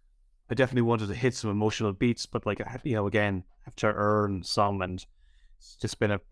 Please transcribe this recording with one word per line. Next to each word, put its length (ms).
I 40
definitely 300
wanted 240
to 60
hit 220
some 140
emotional 420
beats, 340
but, 200
like, 160
I 80
have, 160
you 100
know, 120
again, 360
have 120
to 100
earn 560
some, 380
and 240
it's 180
just 240
been 120
a, 100